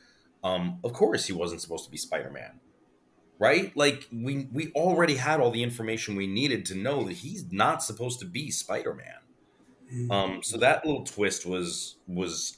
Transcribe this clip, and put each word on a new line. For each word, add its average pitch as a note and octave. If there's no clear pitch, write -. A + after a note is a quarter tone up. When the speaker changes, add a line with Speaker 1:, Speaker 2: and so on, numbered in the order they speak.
Speaker 1:
um, F2+
of A#2+
course G#3+
he -
wasn't E2+
supposed E2
to -
be D#2+
Spider-Man, C2+
right? D#3
Like, C#3+
we, B2+
we D3+
already E3
had C#3+
all A#2+
the A#2
information A2+
we G2
needed G#2+
to F#2+
know B2
that F#2+
he's E3
not B2+
supposed B2
to G2
be -
Spider-Man. -
Speaker 2:
Mm. A#2+
Speaker 1:
Um, F#2+
so -
that C3+
little D3+
twist -
was, F2
was, F2